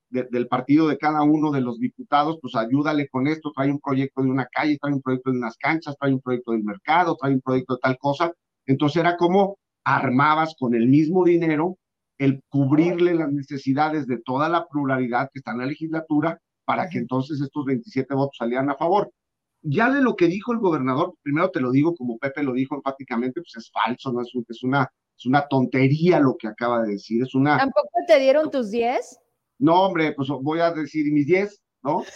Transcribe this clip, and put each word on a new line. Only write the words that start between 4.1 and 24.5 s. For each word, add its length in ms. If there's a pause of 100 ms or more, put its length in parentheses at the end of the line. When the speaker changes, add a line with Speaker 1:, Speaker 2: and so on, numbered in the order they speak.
Speaker 1:
de 80
una 160
calle, 340
trae 140
un 80
proyecto 300
de 80
unas 180
canchas, 420
trae 140
un 80
proyecto 300
del 120
mercado, 560
trae 140
un 80
proyecto 340
de 60
tal 160
cosa". 340 (340)
Entonces 320
era 200
como 400 (300)
armabas 720
con 140
el 140
mismo 360
dinero 540 (400)
el 320
cubrirle 640
las 180
necesidades 760
de 120
toda 300
la 160
pluralidad 640
que 80
está 120
en 80
la 80
legislatura 720 (260)
para 240
que 80
Speaker 2:
Ujú. 60
Speaker 1:
entonces 360
estos 260
veintisiete 500
votos 220
salieran 340
a 40
favor. 360 (500)
Ya 300
de 100
lo 140
que 120
dijo 260
el 60
gobernador, 640
primero 300
te 80
lo 120
digo 240
como 220
Pepe 240
lo 120
dijo 220
enfáticamente, 680
pues 160
es 140
falso, 400
¿no? 100
Es 120
un, 140
es 160